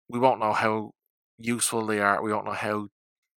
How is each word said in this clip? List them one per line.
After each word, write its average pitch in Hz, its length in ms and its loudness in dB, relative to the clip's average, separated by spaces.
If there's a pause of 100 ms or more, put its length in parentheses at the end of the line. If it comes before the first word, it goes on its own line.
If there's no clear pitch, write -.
We 120 100 -6
won't 120 220 4
know 107 140 2
how 110 400 0 (440)
useful 113 480 -2
they 107 140 0
are. 101 200 2
We 107 120 -2
won't 104 140 -2
know 104 60 -6
how 104 360 -4 (480)